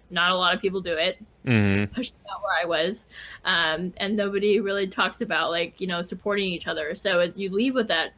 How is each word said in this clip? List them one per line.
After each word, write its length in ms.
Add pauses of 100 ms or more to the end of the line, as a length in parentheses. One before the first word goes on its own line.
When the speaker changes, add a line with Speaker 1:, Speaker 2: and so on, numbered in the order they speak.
(120)
Speaker 1:
Not 200
a 40
lot 200
of 60
people 200
do 140
it, 220 (280)
Speaker 2:
Mm-hmm. 380
Speaker 1:
especially 340 (100)
not 160
where 80 (100)
I 40
was. 400 (400)
Um, 520
and 180
nobody 440
really 280
talks 340
about, 300
like, 280
you 80
know, 140
supporting 440
each 220
other. 280
So 260
it, 160
you 120
leave 260
with 120
that 300